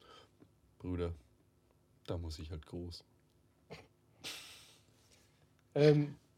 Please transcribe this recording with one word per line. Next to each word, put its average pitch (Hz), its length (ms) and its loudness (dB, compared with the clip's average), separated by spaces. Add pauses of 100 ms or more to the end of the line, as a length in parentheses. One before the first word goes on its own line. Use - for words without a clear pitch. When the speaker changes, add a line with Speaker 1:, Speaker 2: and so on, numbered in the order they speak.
(800)
Speaker 1:
Brüder, 87 340 -4 (960)
da 95 100 -4
muss 82 220 -6
ich 80 120 -12
halt 80 140 -10
groß. 87 400 -12 (2750)
Speaker 2:
Ähm, 147 420 6 (220)